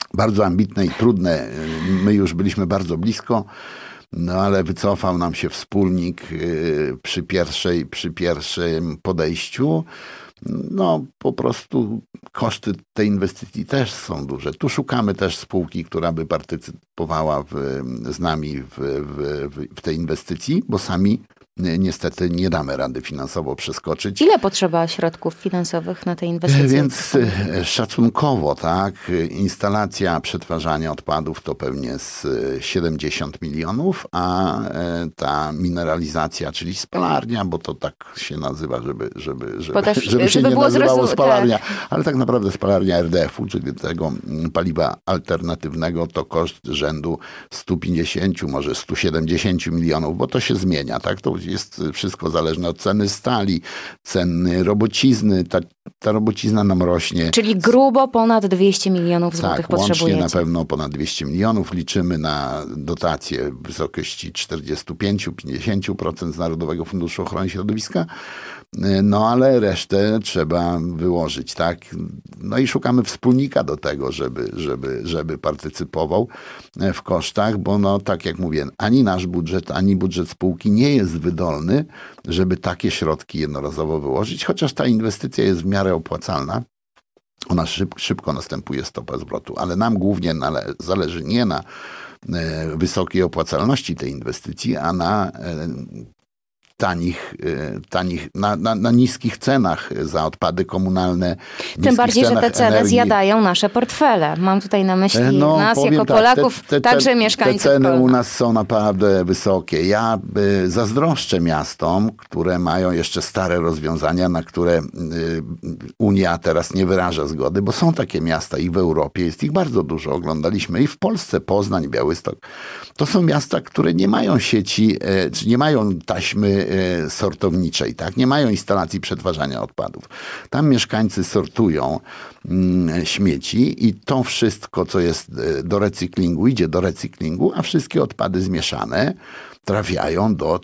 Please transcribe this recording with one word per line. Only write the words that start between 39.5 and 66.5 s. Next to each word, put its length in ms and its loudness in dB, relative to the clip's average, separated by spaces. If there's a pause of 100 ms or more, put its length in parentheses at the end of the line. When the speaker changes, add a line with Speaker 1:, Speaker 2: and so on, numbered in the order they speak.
Speaker 1:
żeby, 120 -6
Speaker 2:
Bo 80 2
też, 220 2
Speaker 1:
żeby 200 4
się 60 6
Speaker 2:
żeby 180 6
Speaker 1:
nie 60 6
Speaker 2:
było 120 6
Speaker 1:
nazywało 260 6
Speaker 2:
zrozum-, 220 4
Speaker 1:
spalarnia, 440 6
Speaker 2:
tak. 100 -8 (220)
Speaker 1:
ale 140 0
tak 120 0
naprawdę 360 2
spalarnia 460 2
R 120 2
D 160 2
F-u, 200 -6
czyli 280 -4
tego, 400 -4 (140)
mm, 240 -4
paliwa 540 0
alternatywnego, 1000 -4
to 180 -4
koszt 420 -4
rzędu 520 -4 (340)
stu 240 -4
pięćdziesięciu, 680 -2
może 280 -4
stu 200 -8
siedemdziesięciu 760 0
milionów, 460 0
bo 100 0
to 120 0
się 160 0
zmienia, 440 0
tak? 220 -4
To 200 -2
jest 400 -8 (120)
wszystko 360 -4
zależne 400 0
od 80 -4
ceny 320 0
stali, 520 0 (420)
ceny 600 0
robocizny. 800 2
Ta, 160 0 (400)
ta 120 0
robocizna 520 2
nam 200 4
rośnie. 480 0
Speaker 2:
Czyli 240 2
grubo 520 6
ponad 380 2
dwieście 460 2
milionów 460 2
złotych 300 -2
Speaker 1:
Tak, 20 -4
łącznie 200 4
Speaker 2:
potrzebujecie. 320 2
Speaker 1:
na 80 0
pewno 360 0
ponad 260 -4
dwieście 340 -6
milionów. 480 0
Liczymy 440 -2
na 460 -4 (140)
dotacje 760 -2
w 160 -14
wysokości 640 -6
czterdziestu 640 -8
pięciu, 380 -2
pięćdziesięciu 640 -4
procent 400 -6
z 20 -16
Narodowego 480 -4